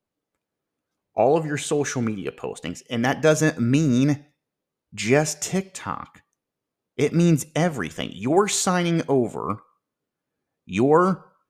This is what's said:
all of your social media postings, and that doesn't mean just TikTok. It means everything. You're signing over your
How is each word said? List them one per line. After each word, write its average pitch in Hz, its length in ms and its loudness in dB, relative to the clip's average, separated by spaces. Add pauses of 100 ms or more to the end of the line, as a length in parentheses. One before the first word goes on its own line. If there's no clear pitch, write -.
(1160)
all 131 220 4
of 160 100 -2
your 147 120 -4
social 143 440 -2
media 104 300 -4
postings, - 580 -12
and 117 140 -2
that 131 180 -2
doesn't 156 380 2
mean 139 640 2 (680)
just 131 480 0
TikTok. - 840 -8 (760)
It 139 160 0
means 165 420 4
everything. 117 580 -2
You're 160 360 0
signing 175 600 0
over 107 540 -2 (1040)
your 156 600 2 (240)